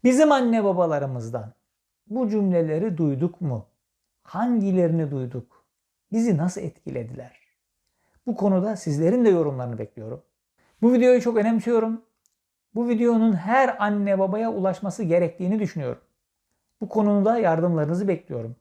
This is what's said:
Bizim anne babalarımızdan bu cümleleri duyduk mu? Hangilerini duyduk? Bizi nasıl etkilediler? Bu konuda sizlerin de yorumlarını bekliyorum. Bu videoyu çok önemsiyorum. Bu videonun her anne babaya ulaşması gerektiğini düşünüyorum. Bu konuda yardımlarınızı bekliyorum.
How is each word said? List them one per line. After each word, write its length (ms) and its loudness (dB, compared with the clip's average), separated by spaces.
Bizim 280 6
anne 320 2
babalarımızdan 880 -2
bu 220 -4
cümleleri 680 0
duyduk 420 -2
mu? 260 -6
Hangilerini 880 0
duyduk? 540 -10
Bizi 240 0
nasıl 240 -4
etkilediler? 800 -12
Bu 100 -4
konuda 400 0
sizlerin 480 0
de 40 6
yorumlarını 500 0
bekliyorum. 440 -14
Bu 100 6
videoyu 280 6
çok 160 -2
önemsiyorum. 680 0
Bu 140 -2
videonun 440 2
her 520 0
anne 340 0
babaya 340 -2
ulaşması 500 -4
gerektiğini 560 0
düşünüyorum. 440 -6
Bu 80 -8
konuda 500 2
yardımlarınızı 680 0
bekliyorum. 520 -6